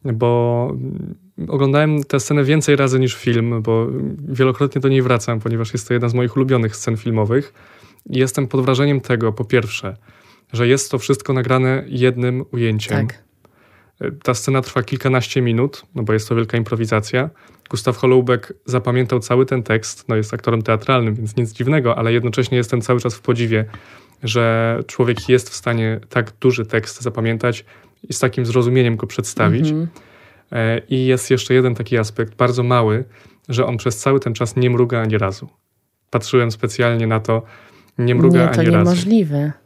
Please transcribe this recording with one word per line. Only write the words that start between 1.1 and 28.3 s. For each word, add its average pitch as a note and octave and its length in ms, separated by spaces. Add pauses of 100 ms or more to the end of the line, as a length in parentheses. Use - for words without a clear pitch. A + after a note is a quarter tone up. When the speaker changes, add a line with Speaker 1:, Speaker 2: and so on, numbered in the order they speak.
Speaker 1:
oglądałem D3 560
tę C#3 160
scenę D3 240
więcej D3 320
razy C3 240
niż B2+ 160
film, A#2 460
bo A2+ 240 (420)
wielokrotnie C3 520
do C3+ 80
niej C3+ 140
wracam, A#2+ 380
ponieważ A2+ 320
jest - 160
to B2 60
jedna A#2+ 140
z A#2 60
moich B2 220
ulubionych B2+ 400
scen A2+ 200
filmowych. A2+ 560 (580)
I B2+ 80
jestem C3 300
pod C3+ 160
wrażeniem C3+ 360
tego, A2+ 320
po A2+ 120
pierwsze, G#2+ 520 (560)
że A#2+ 160
jest C3+ 220
to C3 80
wszystko C3+ 340
nagrane C3 540
jednym B2+ 680
ujęciem. A2 540
Speaker 2:
Tak. - 160 (1000)
Speaker 1:
Ta B2 120
scena C3 280
trwa - 200
kilkanaście C3 600
minut, A#2+ 400 (120)
no A#2 80
bo G#2+ 100
jest A2 160
to A#2+ 80
wielka A#2 220
improwizacja. A2+ 720 (400)
Gustaw A#2 260
Holoubek B2+ 560 (120)
zapamiętał B2 560
cały B2+ 260
ten B2 160
tekst, - 460
no A2+ 80
jest G#2+ 180
aktorem A#2 280
teatralnym, A2+ 520
więc A2 220
nic A2+ 160
dziwnego, B2 460
ale A2+ 140
jednocześnie A#2+ 460
jestem A#2+ 220
cały B2 200
czas A#2 140
w - 60
podziwie, A2+ 440 (580)
że A2+ 640
człowiek A#2+ 420
jest B2+ 220
w - 40
stanie A2 540
tak A#2 320
duży A#2 260
tekst A2 360
zapamiętać A2+ 600 (440)
i - 40
z - 60
takim B2 280